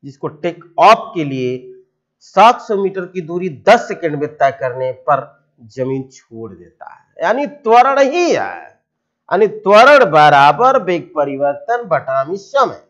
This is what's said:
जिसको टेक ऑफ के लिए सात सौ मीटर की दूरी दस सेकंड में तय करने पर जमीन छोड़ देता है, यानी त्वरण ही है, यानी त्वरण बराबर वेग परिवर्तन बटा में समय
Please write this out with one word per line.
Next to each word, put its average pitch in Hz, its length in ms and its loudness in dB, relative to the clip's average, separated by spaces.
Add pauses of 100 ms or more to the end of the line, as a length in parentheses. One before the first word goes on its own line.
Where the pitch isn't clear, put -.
जिसको 139 240 -12
टेक 165 360 -10 (160)
ऑफ 214 340 4
के 165 100 -4
लिए 127 440 -8 (520)
सात 233 400 2
सौ 214 160 -6
मीटर 190 300 -6
की 180 160 -12
दूरी 175 260 -8 (200)
दस 226 200 2
सेकंड 151 320 -8
में 147 100 -6
तय 143 220 -2
करने 131 380 -8 (100)
पर 139 260 -4 (420)
जमीन 131 360 -8
छोड़ 113 480 -20
देता - 400 -20
है, - 120 -20 (180)
यानी 233 240 -2
त्वरण 269 540 2
ही 311 300 0
है, 98 300 -4 (680)
यानी 196 200 0
त्वरण 233 600 4
बराबर 151 720 4
वेग 175 320 -6
परिवर्तन 143 760 -4
बटा 135 360 -4
में 165 120 -10
समय 214 540 -4